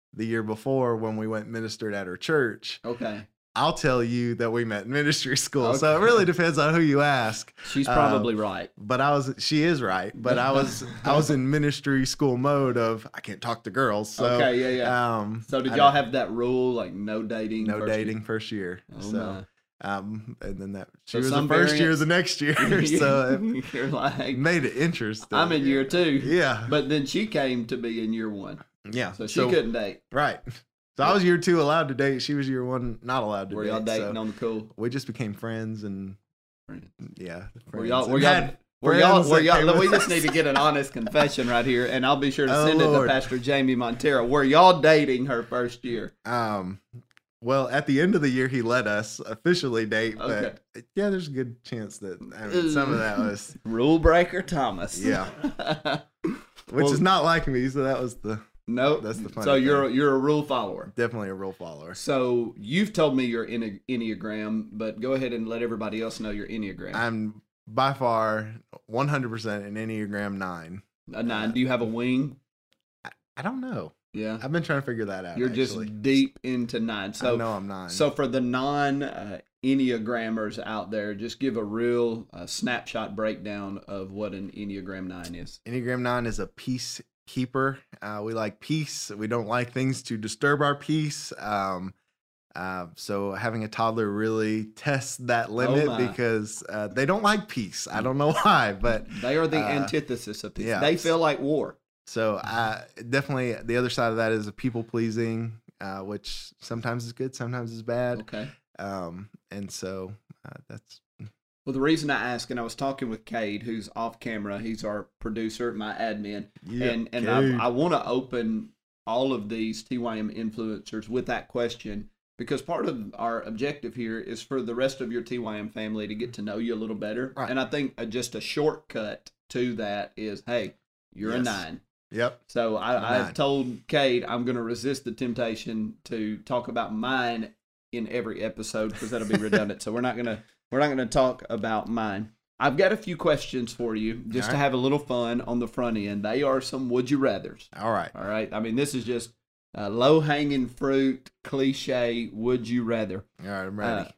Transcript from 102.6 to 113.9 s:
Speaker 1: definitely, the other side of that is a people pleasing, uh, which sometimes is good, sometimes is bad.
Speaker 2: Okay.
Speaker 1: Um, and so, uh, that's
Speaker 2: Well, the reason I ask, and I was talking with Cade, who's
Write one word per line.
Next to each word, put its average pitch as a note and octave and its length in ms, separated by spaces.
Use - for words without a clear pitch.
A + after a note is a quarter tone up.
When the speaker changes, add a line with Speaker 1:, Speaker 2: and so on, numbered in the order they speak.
Speaker 1:
definitely, B2+ 540
the A#2 140
other B2 120
side A#2+ 220
of A2+ 60
that A2+ 160
is G#2+ 160
a G2+ 40
people A#2 300
pleasing, A2+ 720
uh, G2 200
which - 500
sometimes A#2 460
is A#2 60
good, C3 220
sometimes A#2+ 380
is A2+ 120
bad. A#2+ 380
Speaker 2:
Okay. A2 260
Speaker 1:
Um, F#2+ 520
and G2 200
so, F#2+ 420
uh, - 120
that's - 320
Speaker 2:
Well, C#3 80
the C3 80
reason D3+ 300
I B2 100
ask, A#2 160
and B2 80
I A#2 60
was A2+ 100
talking C3+ 340
with A2 160
Cade, G#2+ 380
who's A2+ 320